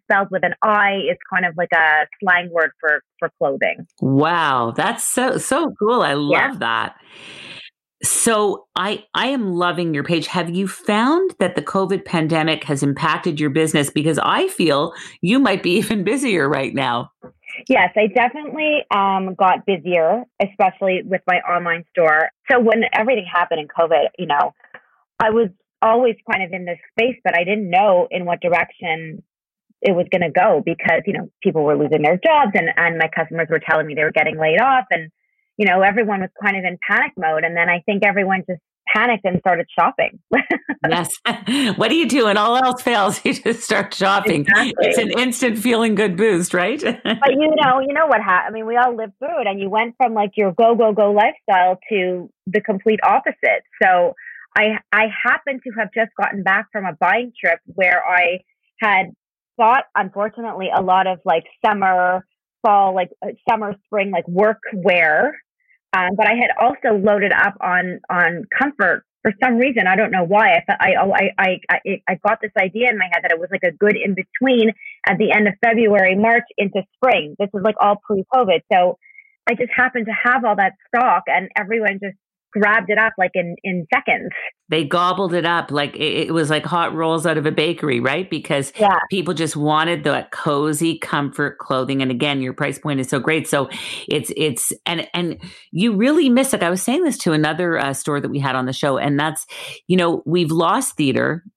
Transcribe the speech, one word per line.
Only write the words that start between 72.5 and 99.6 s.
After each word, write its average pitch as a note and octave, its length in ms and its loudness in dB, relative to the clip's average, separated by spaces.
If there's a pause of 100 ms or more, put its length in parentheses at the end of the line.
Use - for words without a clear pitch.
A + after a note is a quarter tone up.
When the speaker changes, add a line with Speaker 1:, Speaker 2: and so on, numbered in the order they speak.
Speaker 1:
idea G#3 300 0
in A3 80 -2
my F#3 80 -2
head F3 160 -2
that F3 100 0
it E3 80 -2
was, F3+ 100 -6
like, F#3+ 140 -6
a E3+ 80 0
good G3+ 240 2
in G3 180 -2
between A3+ 580 2 (360)
at F#3+ 100 2
the G#3 140 2
end G#3 160 2
of G3 60 -2 (100)
February, G#3 500 4
March A3+ 300 2 (140)
into G3 240 -2 (120)
spring. E3+ 440 0
This G3+ 140 -2
was, G3 120 -6
like, G#3+ 160 0
all G3+ 160 4 (100)
pre-covid. G3 540 2 (100)
So F3+ 280 4 (500)
I A#3 60 0
just B3 200 -4
happened B3 320 0
to A3 60 -6 (180)
have B3 140 2
all G#3 120 2
that F#3+ 180 0 (200)
stock, A3+ 320 2
and F3+ 300 -2
everyone G#3 460 -2
just G3 140 -10 (360)
grabbed G#3 380 2
it G#3+ 80 0
up, A3 200 2
like, F3+ 160 0
in, F3 300 -4
in F3+ 280 -4
seconds. B3 380 -2 (380)
Speaker 2:
They D#3+ 140 0
gobbled F3 500 0
it F3 120 0
up. E3+ 260 -2
Like, C#3+ 240 -2
it, D3 320 -2
it D#3+ 80 -2
was D#3 160 0
like D3+ 140 0
hot E3+ 280 -2
rolls D#3+ 320 -2
out D#3 140 0
of D3 80 -2
a D#3 60 -2
bakery, D3+ 480 -2
right? D3 280 -2
Because C#3+ 480 -4
Speaker 1:
Yeah. G3 220 4 (120)
Speaker 2:
people F3+ 220 -2
just D#3 240 -4
wanted D#3 460 0
that C#3 300 -2
cozy D3+ 680 -2
comfort D3 600 -4
clothing. C3+ 440 -2
And C3 80 -2
again, C3+ 320 -2
your B2+ 100 -6
price C#3+ 240 -6
point C#3+ 220 -4
is C3 100 -4
so C#3 120 -2
great. D#3+ 260 -2
So C#3+ 220 -2 (400)
it's, - 280 -4
it's, - 360 -4 (120)
and, E3 300 -4
and E3+ 260 -6 (300)
you G#3 240 0
really C#4 340 2
miss, C4 240 2
like, G3 120 -2
I E3+ 60 0
was F#3 120 -4
saying D#4 220 -2
this C4 140 -2
to E3+ 140 0
another, D#3+ 460 0
uh, C#3 140 -2
store C#3+ 280 -4
that C#3 100 -6
we C#3+ 100 -4
had C3 160 -2
on B2+ 100 -4
the C3 60 -4
show, C3+ 260 -2
and C#3+ 220 0
that's, D#3 260 -4 (400)